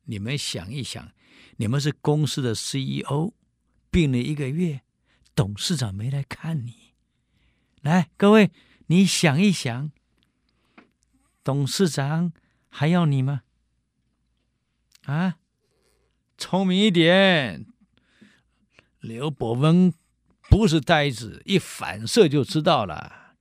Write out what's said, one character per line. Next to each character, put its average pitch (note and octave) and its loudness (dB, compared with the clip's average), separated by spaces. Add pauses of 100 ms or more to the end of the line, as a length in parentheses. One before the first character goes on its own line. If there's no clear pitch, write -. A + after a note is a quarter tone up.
你 A2 -10
们 A#2+ -6
想 F#2+ -8
一 C3+ -10
想， - -14 (440)
你 G#2 -4
们 C3 -2
是 C#3+ -2
公 D3+ 0
司 - -6
的 A#2+ -2
C - -6
E C3+ -6
O， D#3 -6 (560)
病 D#3+ 2
了 B2+ 0
一 C#3 -2
个 C#3+ -6
月， D3+ -4 (540)
董 G2+ -2
事 F3+ -4
长 A2 -6
没 A2 -8
来 C#3 -6
看 D3+ -8
你。 - -18 (880)
来， E3 0
各 G3+ 4
位， G#3+ 6 (360)
你 F#3 4
想 D#3 2
一 G3 4
想， C3+ -6 (1500)
董 C#3 0
事 E3+ 0
长 D#3+ -4 (380)
还 D3 -2
要 F3 4
你 C#3 2
吗？ C3+ -4 (1600)
啊， E3 -4 (1000)
聪 F#3+ -2
明 F#3 2
一 G#3+ 4
点。 E3 2 (1300)
刘 A#2 -8
伯 A#2+ -6
温 D#3+ 4 (560)
不 G#3 6
是 D#3 2
呆 D3 2
子， A2 -14
一 F#3+ 0
反 - -8
射 G3+ 6
就 C#3+ 0
知 D3+ -4
道 C#3+ 0
了。 - -16